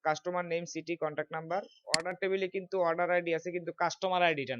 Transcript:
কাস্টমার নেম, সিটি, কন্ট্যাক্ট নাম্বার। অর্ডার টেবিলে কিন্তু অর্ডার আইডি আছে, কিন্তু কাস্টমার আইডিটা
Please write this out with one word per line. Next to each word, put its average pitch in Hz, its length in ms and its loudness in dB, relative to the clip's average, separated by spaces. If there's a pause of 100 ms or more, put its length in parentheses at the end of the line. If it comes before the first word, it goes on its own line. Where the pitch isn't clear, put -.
কাস্টমার 175 460 0
নেম, 170 200 0
সিটি, 165 220 -4 (100)
কন্ট্যাক্ট 151 320 -2
নাম্বার। 165 260 -2 (320)
অর্ডার 175 280 -2
টেবিলে 190 340 2
কিন্তু 190 200 -4 (120)
অর্ডার 170 280 2
আইডি 170 220 2
আছে, 165 180 -6
কিন্তু 170 160 -6 (100)
কাস্টমার 180 460 2
আইডিটা 135 320 0